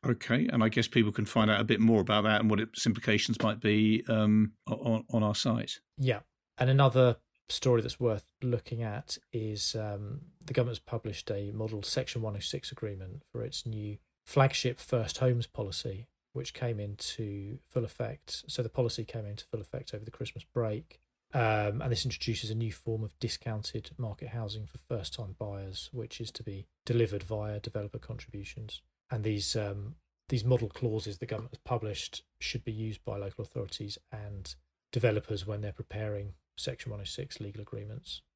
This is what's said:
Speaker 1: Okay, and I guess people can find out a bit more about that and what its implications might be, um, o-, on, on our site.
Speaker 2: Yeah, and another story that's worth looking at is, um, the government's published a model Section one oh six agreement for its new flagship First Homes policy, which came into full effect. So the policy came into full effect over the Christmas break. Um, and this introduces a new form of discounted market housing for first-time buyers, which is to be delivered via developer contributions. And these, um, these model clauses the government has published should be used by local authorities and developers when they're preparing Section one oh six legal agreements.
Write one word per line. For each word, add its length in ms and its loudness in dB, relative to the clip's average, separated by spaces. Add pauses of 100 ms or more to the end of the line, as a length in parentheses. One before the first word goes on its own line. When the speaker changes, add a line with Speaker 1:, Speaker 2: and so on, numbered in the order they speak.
Speaker 1:
Okay, 460 2
and 120 4
I 60 6
guess 180 2
people 240 6
can 140 0
find 260 6
out 80 6
a 60 4
bit 160 4
more 180 8
about 240 4
that 160 6
and 100 4
what 120 4
its 240 -4
implications 560 2
might 180 2
be, 480 4
um, 460 6 (140)
o-, 80 -2
on, 360 0
on 120 4
our 120 2
site. 460 0 (160)
Speaker 2:
Yeah, 220 2 (380)
and 120 4
another 480 8 (320)
story 320 4
that's 180 -6
worth 260 2 (180)
looking 400 0
at 340 -6 (160)
is, 420 -2
um, 460 -6 (240)
the 80 -6
government's 260 2
published 520 -6
a 200 -2
model 320 -4
Section 380 -2
one 140 -2
oh 40 -4
six 320 -6
agreement 600 -8
for 120 -6
its 220 -6
new 320 -6 (280)
flagship 540 4
First 380 -2
Homes 300 2
policy, 600 -6 (260)
which 200 -8
came 260 -2
into 760 -6 (100)
full 160 0
effect. 640 -6
So 140 -4
the 80 -2
policy 340 0
came 220 -8
into 200 -10
full 160 -8
effect 320 -10
over 120 -10
the 60 -10
Christmas 320 -10
break. 560 -4 (340)
Um, 480 2
and 100 0
this 140 0
introduces 440 -2
a 60 -2
new 160 0
form 320 -4
of 160 -8
discounted 800 -4
market 320 -6
housing 360 -6
for 120 -14
first-time 600 -6
buyers, 540 -8
which 300 -8
is 100 -6
to 120 -12
be 240 -10 (180)
delivered 380 2
via 360 -4
developer 400 -6
contributions. 840 -10 (300)
And 120 -2
these, 320 0
um, 400 -4 (340)
these 160 2
model 240 6
clauses 480 -2
the 80 -8
government 300 -6
has 100 -20
published 580 -4 (160)
should 240 -4
be 80 -4
used 320 -6
by 140 -4
local 260 -6
authorities 540 -8 (140)
and 420 -10 (380)
developers 560 2
when 140 -4
they're 100 -4
preparing 600 -6 (240)
Section 340 -6
one 100 -8
oh 40 -10
six 340 -8
legal 220 -8
agreements. 600 -10 (140)